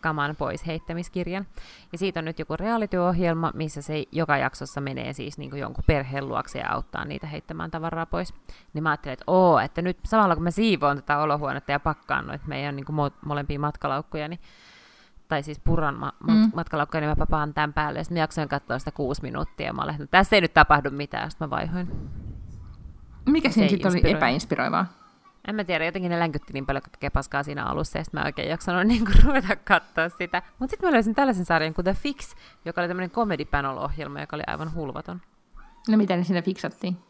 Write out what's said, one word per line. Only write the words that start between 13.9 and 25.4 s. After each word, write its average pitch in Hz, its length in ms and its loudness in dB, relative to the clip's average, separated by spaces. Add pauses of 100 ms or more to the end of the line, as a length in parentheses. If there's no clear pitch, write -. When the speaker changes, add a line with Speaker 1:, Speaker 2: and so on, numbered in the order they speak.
Speaker 1:
niin 170 120 -12 (880)
tai 147 140 -2
siis 151 180 -10
puran 156 340 4
ma-, - 260 -8
ma-, - 140 2
Speaker 2:
Mm. 220 200 6
Speaker 1:
matkalaukkuja, 160 460 -2
niin 151 100 0
mä 151 60 2
papaan 151 380 2
tän 151 180 0
päälle. 151 320 -2
Sitten 170 140 -4
mä - 40 2
jaksoin 151 260 -2
katsoa 131 300 -4
sitä 147 120 -6
kuusi 143 320 -4
minuuttia - 440 -6
ja - 60 -4
mä 131 100 -4
olin, 151 120 -4
että 147 120 -10
tässä 190 300 6
ei 196 40 10
nyt 165 140 0
tapahdu 147 360 6
mitään. 143 400 -6
Sitten - 180 -8
mä - 20 -8
vaihoin. 175 380 -4 (1400)
Speaker 2:
Mikä 302 220 4
Speaker 1:
Se 202 40 0
Speaker 2:
siinä 208 120 4
Speaker 1:
ei 190 60 4
Speaker 2:
sit 196 160 0
oli 185 80 4
Speaker 1:
inspiroi. 160 220 4
Speaker 2:
epäinspiroivaa? 180 680 0 (600)